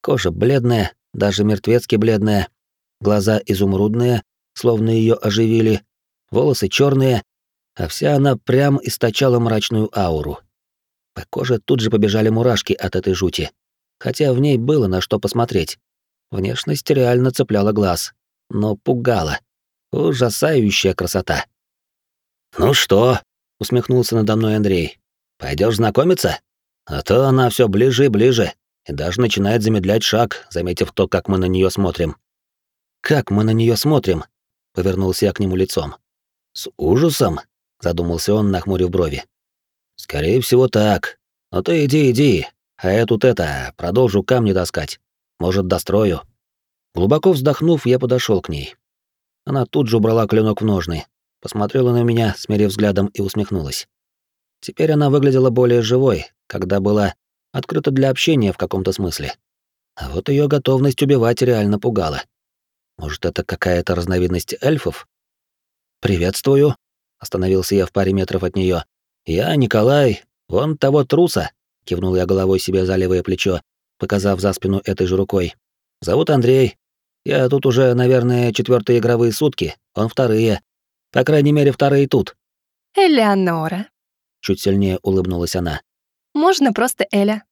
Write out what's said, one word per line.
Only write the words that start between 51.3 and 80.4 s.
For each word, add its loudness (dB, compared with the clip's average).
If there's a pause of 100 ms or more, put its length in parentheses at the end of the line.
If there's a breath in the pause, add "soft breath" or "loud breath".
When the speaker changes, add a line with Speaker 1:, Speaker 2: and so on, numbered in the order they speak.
Speaker 1:
посмотрела -2
на 2
меня, 0
смерив 0
взглядом, 0
и -8
усмехнулась. -6 (760)
Теперь -2
она 2
выглядела 4
более 4
живой, 0 (200)
когда -4
была 0 (380)
открыта -4
для 2
общения 0
в -8
каком-то -4
смысле. -6 (600)
А -10
вот -6
её 0
готовность 0
убивать 2
реально 2
пугала. -2 (760)
Может, -8
это -4
какая-то -2
разновидность -2
эльфов? -2 (920)
«Приветствую», — 0 (420)
остановился -2
я 2
в -16
паре 0
метров -2
от -4
неё. -2 (440)
«Я 0
Николай, 2 (260)
вон -2
того 2
труса», — 0 (340)
кивнул -2
я 0
головой 2
себе 0
за -2
левое 0
плечо, -2 (380)
показав -2
за 0
спину -2
этой -2
же 0
рукой. -2 (440)
«Зовут 0
Андрей. 2 (480)
Я 0
тут 0
уже, 4
наверное, 2
четвёртые 0
игровые 2
сутки, -4 (180)
он -2
вторые. 0 (480)